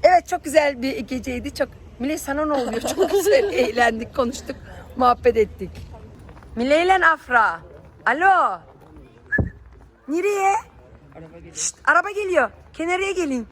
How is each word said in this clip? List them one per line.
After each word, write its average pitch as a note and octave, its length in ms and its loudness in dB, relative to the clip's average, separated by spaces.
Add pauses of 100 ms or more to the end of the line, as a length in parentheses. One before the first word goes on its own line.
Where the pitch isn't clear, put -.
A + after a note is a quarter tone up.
Evet F4 240 6
çok F4+ 160 -8
güzel C#4+ 380 2
bir C4+ 180 -4
geceydi. B3+ 540 -8
Çok - 160 -4 (300)
Miley C#4+ 180 -4
sana D4 280 -4
ne D4+ 80 -2
oluyor? A#3+ 280 -4
Çok D#4+ 300 -2
güzel G4+ 320 4
<laughs> G4+ 100 -2
eğlendik, A#3 640 0
konuştuk, C4 400 -4 (420)
muhabbet A#3+ 400 2
ettik. G3+ 320 -2 (840)
Miley C#4+ 300 2
ile F#4 200 4
Afra. A#3+ 540 2 (460)
Alo. D4 540 2 (1500)
Nereye? G4 480 0 (960)
Şşt, - 220 -6 (100)
araba F4 260 4
geliyor. F#4 400 0 (220)
Kenarıya F4+ 380 -2
gelin. C#4 400 -4